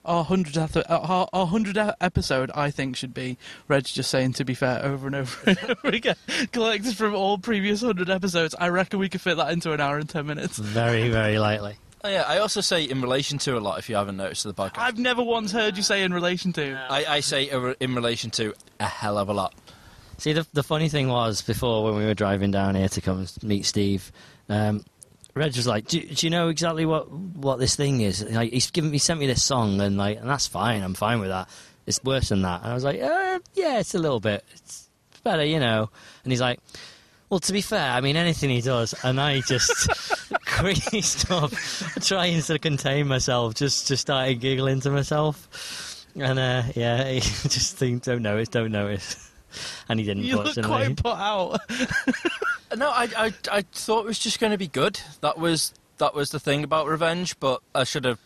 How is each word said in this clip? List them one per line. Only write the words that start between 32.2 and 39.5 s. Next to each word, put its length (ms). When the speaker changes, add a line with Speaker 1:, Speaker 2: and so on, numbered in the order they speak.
Speaker 2:
than 120
that. 200
And 80
I 40
was 100
like, 180
"Uh, 360
yeah, 240
it's 160
a 40
little 200
bit. 240
It's 340
better, 220
you 160
know." 300
And 80
he's 80
like, 180
"Well, 120
to 120
be 80
fair, 320
I 80
mean, 160
anything 320
he 140
does," 320
and 160
I 220
just 460